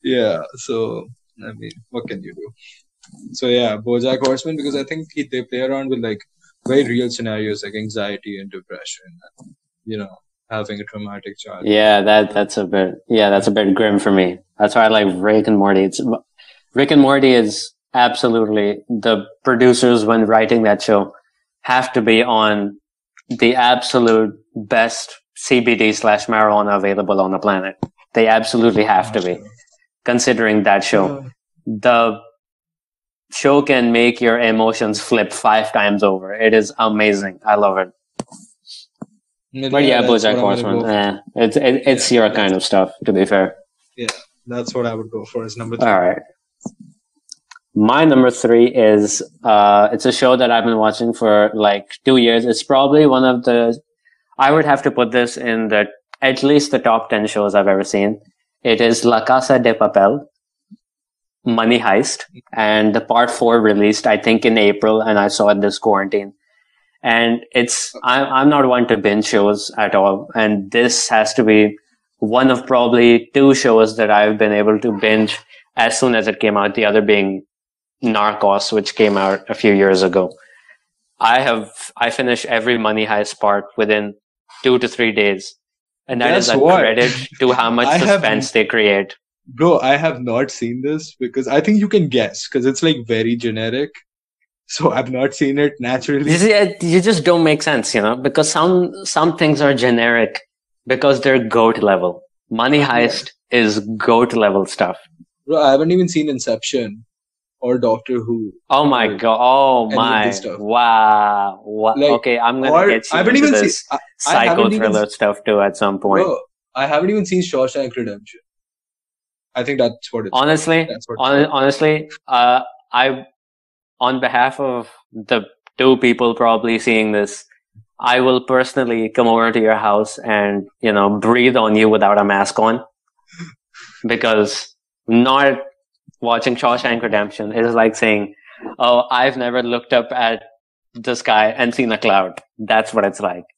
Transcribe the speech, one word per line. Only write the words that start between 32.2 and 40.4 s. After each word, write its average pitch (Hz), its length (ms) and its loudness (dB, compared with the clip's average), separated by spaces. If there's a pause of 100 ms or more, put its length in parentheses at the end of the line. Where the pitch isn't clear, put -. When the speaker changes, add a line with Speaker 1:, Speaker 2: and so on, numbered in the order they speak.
Speaker 2:
show 143 320 2
can 123 300 0
make 120 280 2
your 117 200 0
emotions 110 600 0
flip 107 320 -2
five 110 400 0
times 104 300 0
over. 95 320 -2
It 113 200 2
is 107 240 0
amazing. 107 640 -2
I 107 120 2
love 101 220 0
it. 92 120 -4 (1600)
Speaker 1:
But 135 180 -8
Speaker 2:
But 143 140 2
Speaker 1:
yeah, 135 40 4
Speaker 2:
yeah, 123 140 2
Speaker 1:
that's 113 220 2
Speaker 2:
BoJack 110 180 2